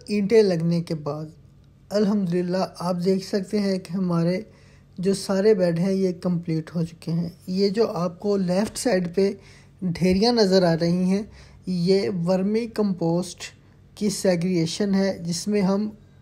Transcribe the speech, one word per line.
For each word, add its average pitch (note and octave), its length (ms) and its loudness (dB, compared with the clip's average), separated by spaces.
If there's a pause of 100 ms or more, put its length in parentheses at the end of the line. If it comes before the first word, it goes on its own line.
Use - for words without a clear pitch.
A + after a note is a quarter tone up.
(100)
ईंटें G#3 320 4
लगने E3+ 380 0
के E3 160 -6
बाद D3+ 360 -8 (580)
अल्हम्दुलिल्लाह F#3 920 0
आप F3+ 140 -2
देख F#3+ 260 0
सकते G3+ 340 -4
हैं G3 220 0
कि E3+ 120 -14
हमारे F3+ 520 0 (540)
जो F#3+ 180 0
सारे G3 380 2
बेड F3 240 0
हैं G3 140 0
ये F#3+ 280 0
कंप्लीट E3 500 -4
हो E3+ 140 -4
चुके - 280 -8
हैं। E3+ 240 -4 (140)
ये G3 200 2
जो G#3 160 0
आपको F3+ 500 -4
लेफ़्ट F#3+ 400 -2
साइड F#3 380 0
पे G3 140 2 (540)
ढेरियाँ F#3 500 2
नज़र F#3+ 320 4
आ E3+ 100 4
रही F3 340 0
हैं, G3+ 220 -2 (380)
ये F#3+ 400 2
वर्मी F#3+ 600 0
कंपोस्ट F3+ 840 -2 (440)
की G#3 160 -2
सेग्रीगेशन F#3 840 0
है, G3 300 0
जिसमें G3+ 380 -2
हम G3+ 300 0 (280)